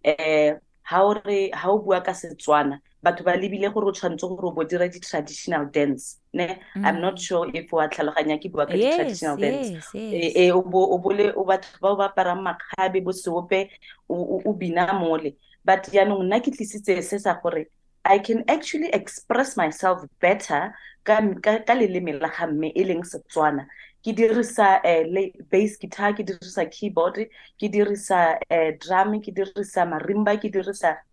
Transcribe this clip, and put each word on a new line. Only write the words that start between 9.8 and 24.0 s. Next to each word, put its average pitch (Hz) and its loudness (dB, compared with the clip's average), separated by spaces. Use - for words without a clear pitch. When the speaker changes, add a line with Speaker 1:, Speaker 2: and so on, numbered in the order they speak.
Speaker 1:
Eh, - -8
Speaker 2:
yes. 180 -4
Speaker 1:
eh, 180 8
o 185 4
bo, 185 2
o 180 2
bo 180 -2
le, 202 2
o 190 -2
batho 190 0
bao 196 2
ba 196 0
aparang 185 0
makgabe, 185 -2
bo 180 -2
seope, 185 -2
o, - -2
o, 180 -2
o 214 0
bina 175 0
mole. 160 -2
But 190 2
yaanong 196 4
nna 202 2
ke 277 0
tlisitse 208 -2
se 202 -6
sa 196 -2
gore 165 -4
I 196 6
can 226 0
actually 311 0
express - -2
myself 180 0
better 185 0
ka, 214 4
ka, 214 4
ka 220 2
leleme 180 0
la 156 -2
ga 170 -4
mme, 156 -2
e 185 2
leng 180 0
Setswana. 151 -2